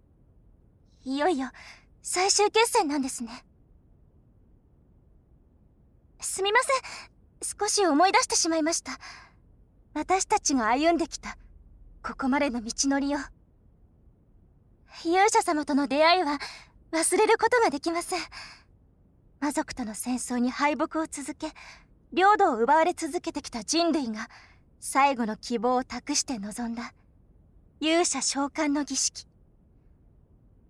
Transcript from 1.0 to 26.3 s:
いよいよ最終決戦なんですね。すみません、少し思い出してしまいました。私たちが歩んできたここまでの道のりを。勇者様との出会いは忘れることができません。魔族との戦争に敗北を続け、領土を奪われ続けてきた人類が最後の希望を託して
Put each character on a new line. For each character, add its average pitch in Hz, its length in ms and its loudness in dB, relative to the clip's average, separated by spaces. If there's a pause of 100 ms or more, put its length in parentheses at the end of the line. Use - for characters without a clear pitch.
い 262 120 -4
よ 294 120 2
い 294 100 2
よ 262 80 -4 (540)
最 370 280 0
終 415 220 4
決 453 180 4
戦 381 200 2
な 294 100 0
ん - 20 0
で 262 60 -4
す - 160 -8
ね。 233 220 -14 (2750)
す - 240 -6
み 403 80 -2
ま 466 100 4
せ - 460 -4
ん、 - 20 -20 (320)
少 - 260 -4
し 415 180 2
思 330 220 6
い 392 40 2
出 453 100 4
し 508 60 -2
て 453 80 -4
し 339 140 0
ま 330 80 0
い 311 60 0
ま 330 100 0
し - 80 -4
た。 262 180 -12 (920)
私 359 320 0
た 415 140 0
ち 285 160 -2
が 226 120 0
歩 294 260 2
ん 330 40 2
で 320 100 -2
き - 100 -14
た - 200 -14 (680)
こ 240 140 -8
こ 262 120 -2
ま 277 100 0
で 285 100 2
の 233 120 -4
道 226 100 -10 (180)
の 277 100 2
り 285 160 -2
を。 285 40 -4 (1900)
勇 370 240 4
者 302 120 4
様 302 240 -2
と 294 100 0
の 285 120 0
出 277 160 2
会 349 160 6
い 359 40 0
は 285 160 -2 (520)
忘 330 260 0
れ 427 100 4
る 453 100 4
こ 453 120 0
と 494 120 4
が 381 80 4
で 262 100 -2
き 339 120 -4
ま 339 100 -2
せ 359 160 -6
ん。 - 40 -4 (1160)
魔 294 120 -2
族 302 220 -4
と 247 120 -6
の 214 100 -8
戦 254 200 -4
争 247 220 -4
に 247 140 0
敗 285 240 0
北 311 240 -4
を 320 100 -2
続 294 240 -10
け、 - 140 -8 (640)
領 392 260 6
土 381 140 4
を 226 60 -2
奪 240 180 4
わ 320 80 6
れ 339 100 2
続 320 280 -6
け 320 100 -6
て 294 100 -8
き - 80 -16
た 220 140 -10
人 330 300 0
類 254 160 0
が 220 180 -8 (520)
最 277 360 2
後 233 100 -2
の 214 120 -4
希 240 220 -4
望 247 160 2
を 254 80 0
託 247 320 -8
し - 80 0
て 240 160 -8